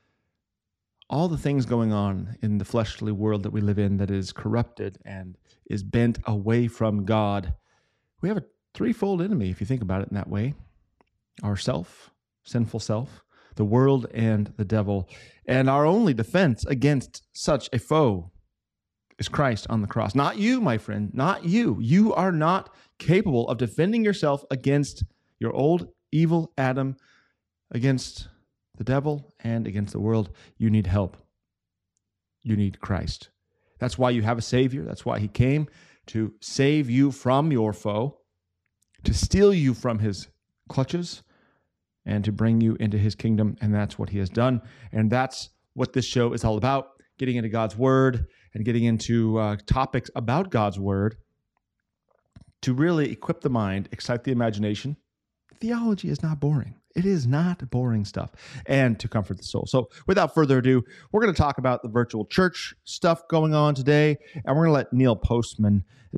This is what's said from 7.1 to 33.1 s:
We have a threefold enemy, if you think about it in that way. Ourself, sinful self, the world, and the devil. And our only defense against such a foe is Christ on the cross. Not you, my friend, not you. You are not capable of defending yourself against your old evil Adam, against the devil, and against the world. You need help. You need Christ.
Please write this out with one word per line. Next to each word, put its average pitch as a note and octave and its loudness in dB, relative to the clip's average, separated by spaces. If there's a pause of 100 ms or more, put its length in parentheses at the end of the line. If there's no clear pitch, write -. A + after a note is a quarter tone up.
We E3+ -2
have G#3+ -2
a - -6 (280)
threefold G3 -2
enemy, E3+ -2
if F2+ -6
you G2+ -4
think B2+ -2
about F#2+ -2
it - -8
in G2+ -6
that G2 -6
way. A2 -2 (880)
Ourself, - -6 (320)
sinful A#2 -4
self, A2+ -6 (320)
the G#2+ 0
world, B2+ 4
and A2 0
the G#2 -4
devil. G2+ -2 (360)
And C3 2
our C#3 4
only F#3 4
defense B2+ 0
against C#3 0 (100)
such - -2
a B2 -2
foe G#2+ 0 (880)
is - -6
Christ B2+ -2
on A2 -2
the G2 -4
cross. G2+ -4
Not D#3 0
you, A#3 0
my B2+ 0
friend, G#2 -8
not D#3 -2
you. F3+ 0
You F3 4
are F#3 0
not E3 0 (260)
capable D#3+ 2
of B2 -2
defending E3+ 0
yourself D3+ 0
against C#3 0 (360)
your A2+ -4
old E3+ 2 (240)
evil D#3+ 2
Adam, C3 -2 (720)
against B2+ -2 (500)
the - -10
devil, C#3 -4
and A2+ -4
against G2+ -6
the G#2 -6
world. A2 -2 (260)
You A2+ 0
need G#2+ 2
help. F#2+ -2 (1300)
You A2 -2
need G2+ -2
Christ. - -6 (480)